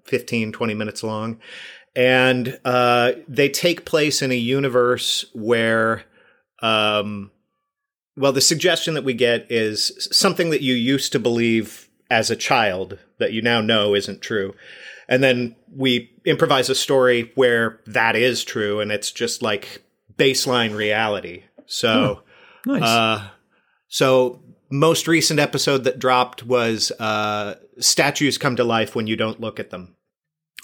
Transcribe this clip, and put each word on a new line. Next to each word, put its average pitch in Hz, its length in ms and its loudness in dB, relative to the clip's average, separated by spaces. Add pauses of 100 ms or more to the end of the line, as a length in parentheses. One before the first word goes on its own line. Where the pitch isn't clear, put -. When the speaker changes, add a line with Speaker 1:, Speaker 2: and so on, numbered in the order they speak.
Speaker 1:
fifteen, 117 480 -4
twenty 110 220 -4
minutes 107 300 -8
long. 110 340 -6 (560)
And, 127 680 2
uh, 123 480 2 (160)
they 139 200 2
take 175 380 -2
place 151 340 0
in 131 120 -2
a 127 40 0
universe 123 960 0
where, 113 720 0 (560)
um, 107 680 0 (840)
well, 139 160 2
the 135 80 0
suggestion 165 540 0
that 139 100 -4
we 131 100 -2
get 117 360 0
is 110 460 -2
s-, - 200 -4
something 175 340 2
that 151 120 0
you 127 120 2
used 131 380 0
to 139 60 0
believe 117 720 0 (220)
as 113 200 2
a 110 60 -2
child 98 640 0 (200)
that 110 140 0
you 110 100 -4
now 117 180 2
know 107 340 2
isn't 101 280 -2
true. 98 320 -4 (540)
And 127 140 2
then 123 340 0 (180)
we 131 360 0 (140)
improvise 143 440 2
a 135 60 2
story 127 600 2
where 117 520 2
that 113 300 0
is 117 280 2
true, 104 360 -4
and 104 120 -4
it's 104 180 -6
just, - 320 -6
like, 104 400 -4 (340)
baseline 123 600 2
reality. 104 680 -2 (220)
So, 104 560 0 (420)
Speaker 2:
Hmm. 262 80 -2
Nice. 277 100 0
Speaker 1:
uh, 113 460 0 (600)
so 131 540 2 (280)
most 151 380 2
recent 160 320 2
episode 139 440 0
that 131 140 0
dropped 127 460 0
was, 117 540 0
uh, 107 560 -2 (240)
statues 139 580 0
come 131 200 -2
to 120 80 2
life 113 300 0
when 113 120 -4
you 110 100 -2
don't 110 240 -4
look 110 200 -10
at 104 100 -10
them. 90 240 -16 (680)